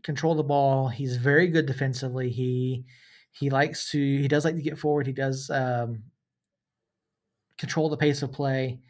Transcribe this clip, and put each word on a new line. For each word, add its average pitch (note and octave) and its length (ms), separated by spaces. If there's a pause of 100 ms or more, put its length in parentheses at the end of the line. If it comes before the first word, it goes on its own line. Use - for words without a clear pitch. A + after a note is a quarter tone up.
control D#3+ 320
the D3+ 80
ball. C3+ 460
He's B2 280
very C#3+ 300
good D#3+ 180
defensively. B2+ 640
He, B2+ 560 (460)
he C#3 180
likes C#3 420
to, D3+ 60
he C#3 300
does D3 180
like D#3+ 100
to D#3+ 60
get D3+ 160
forward. D3 300
He C3 60
does, C3+ 360
um, A#2+ 540 (1500)
control D#3 320
the C#3+ 80
pace C#3+ 240
of C3 100
play. C3+ 480 (100)